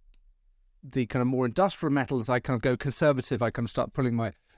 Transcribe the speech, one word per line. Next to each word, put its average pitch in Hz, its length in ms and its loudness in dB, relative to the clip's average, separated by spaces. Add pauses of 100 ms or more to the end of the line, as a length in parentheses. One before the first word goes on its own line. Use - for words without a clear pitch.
(840)
the 131 240 -2
kind 127 160 0
of 123 40 2
more 127 200 2
industrial 160 480 0
metals, 131 340 0
I 123 120 2
kind 127 160 -2
of 110 60 -4
go 127 140 2
conservative. 131 680 0
I 113 80 2
kind 117 160 -2
of - 40 -6
start - 240 -4
pulling 123 220 0
my, 113 160 -2 (240)